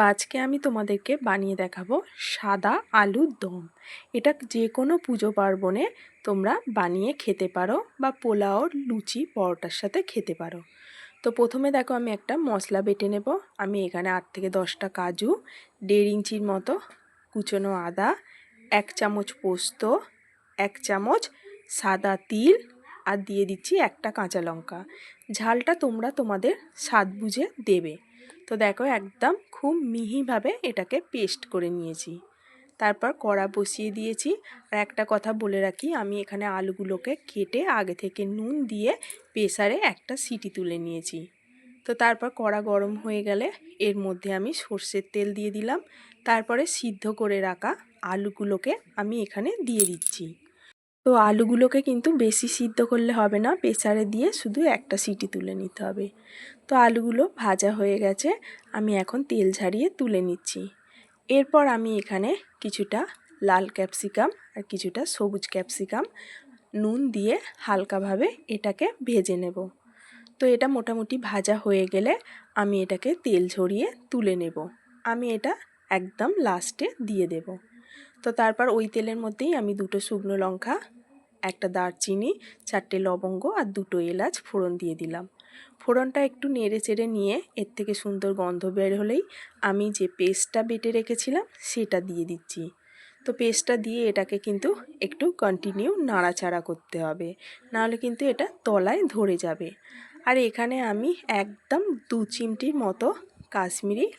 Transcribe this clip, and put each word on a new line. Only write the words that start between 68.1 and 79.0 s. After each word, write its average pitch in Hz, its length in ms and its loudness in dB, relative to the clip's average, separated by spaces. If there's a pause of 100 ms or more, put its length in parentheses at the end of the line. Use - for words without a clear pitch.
এটাকে 208 380 -2 (200)
ভেজে 196 320 2
নেব। 180 200 -4 (800)
তো - 120 -4
এটা 247 200 4
মোটামুটি 233 560 -2
ভাজা 202 340 2
হয়ে 196 300 2
গেলে 208 260 2 (420)
আমি 202 260 2
এটাকে 190 280 -2 (140)
তেল 190 260 4
ঝরিয়ে 196 380 0 (220)
তুলে 208 260 2
নেব। 170 220 -4 (480)
আমি 233 280 -2
এটা 220 180 -2 (380)
একদম 196 500 -2
লাস্টে 202 460 0 (200)
দিয়ে 196 220 0
দেব। 165 220 -6 (720)
তো 233 120 -4
তারপর 226 380 2
ওই 226 180 4
তেলের 226 320 -2